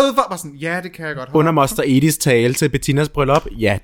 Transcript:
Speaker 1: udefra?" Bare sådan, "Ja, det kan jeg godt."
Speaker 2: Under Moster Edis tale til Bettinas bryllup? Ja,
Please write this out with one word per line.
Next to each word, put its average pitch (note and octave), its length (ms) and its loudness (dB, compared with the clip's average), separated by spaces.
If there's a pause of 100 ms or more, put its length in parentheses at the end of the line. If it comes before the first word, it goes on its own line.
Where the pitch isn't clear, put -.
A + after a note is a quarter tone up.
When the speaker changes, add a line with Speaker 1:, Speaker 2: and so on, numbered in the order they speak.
Speaker 1:
udefra?" C4 220 0
Bare F#3 80 -8
sådan, D3 180 -14
"Ja, E3 280 -6
det F3+ 100 -12
kan D#3+ 140 -12
jeg D3 80 -8
godt." C3 180 -12
Speaker 2:
Under D#3 180 4
Moster C#3 340 2
Edis C#3+ 320 4
tale B2 360 2
til D3+ 160 0
Bettinas C#3+ 400 -2
bryllup? C#3+ 380 0 (120)
Ja, G2+ 240 0